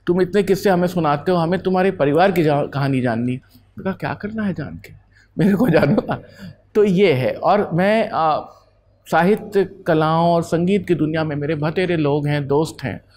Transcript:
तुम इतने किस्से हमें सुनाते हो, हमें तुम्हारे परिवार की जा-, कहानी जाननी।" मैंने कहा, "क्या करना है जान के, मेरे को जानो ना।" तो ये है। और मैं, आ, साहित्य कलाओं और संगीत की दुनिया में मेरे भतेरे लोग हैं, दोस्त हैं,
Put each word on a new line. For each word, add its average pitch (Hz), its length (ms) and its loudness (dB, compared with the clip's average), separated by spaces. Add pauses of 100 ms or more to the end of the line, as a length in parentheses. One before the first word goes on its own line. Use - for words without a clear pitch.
तुम 175 140 2
इतने 185 220 2
किस्से 190 260 0
हमें 180 180 2
सुनाते 160 440 -2
हो, 175 60 2
हमें 170 220 0
तुम्हारे 185 320 0
परिवार 160 400 2
की 175 120 0
जा-, 147 300 0
कहानी 139 280 -2
जाननी।" 120 300 -2
मैंने - 520 -14
कहा, 190 100 -4
"क्या - 200 -6
करना 214 300 -8
है 190 100 -2
जान 160 220 -10
के, - 180 -20 (440)
मेरे 196 180 4
को - 140 2
जानो 156 400 4
ना।" 151 120 -6 (540)
तो 214 80 6
ये 190 300 4
है। 123 200 0
और 185 400 0
मैं, 202 360 2
आ, 151 300 0 (720)
साहित्य 185 580 2 (180)
कलाओं 165 460 2
और 170 100 2
संगीत 175 440 0
की 175 80 0
दुनिया 156 280 -2
में 156 120 -4
मेरे 147 200 -4
भतेरे 170 420 -2
लोग 147 300 0
हैं, 147 200 -2
दोस्त 151 360 -2
हैं, 104 180 -8 (160)